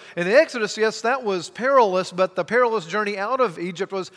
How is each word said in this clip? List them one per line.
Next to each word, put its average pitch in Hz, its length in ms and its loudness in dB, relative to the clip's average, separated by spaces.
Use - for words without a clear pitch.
in 175 80 -2
the 202 100 2
Exodus, 254 400 2
yes, 214 260 -2
that 254 220 0
was 190 280 -4
perilous, 208 600 2
but 185 240 0
the 180 80 -2
perilous 220 440 0
journey 202 280 -4
out 214 240 -4
of 185 200 0
Egypt 180 340 -6
was 185 240 -6